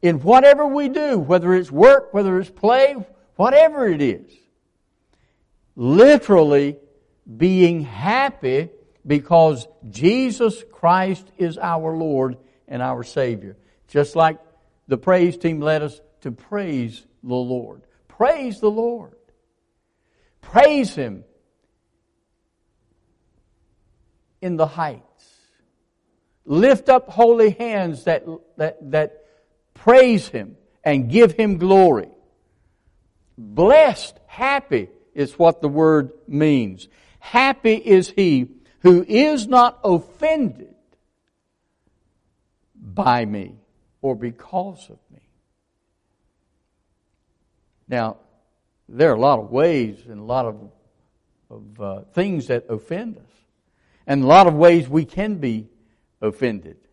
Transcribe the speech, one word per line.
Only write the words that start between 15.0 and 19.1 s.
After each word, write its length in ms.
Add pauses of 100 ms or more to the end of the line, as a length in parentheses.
team 220
led 220
us 160 (220)
to 100
praise 760 (160)
the 120
Lord. 480 (240)
Praise 540
the 100
Lord. 440 (1300)